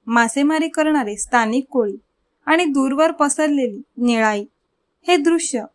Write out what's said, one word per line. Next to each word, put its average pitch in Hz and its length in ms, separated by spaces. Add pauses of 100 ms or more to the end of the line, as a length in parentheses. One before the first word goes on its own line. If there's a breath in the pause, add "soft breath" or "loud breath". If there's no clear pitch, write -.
मासेमारी 277 600
करणारे 302 480
स्थानिक 233 540
कोळी 220 280 (480)
आणि 339 200
दूरवर 277 460
पसरलेली 285 680 (160)
निळाई, 220 480 (640)
हे 359 100
दृश्य 311 580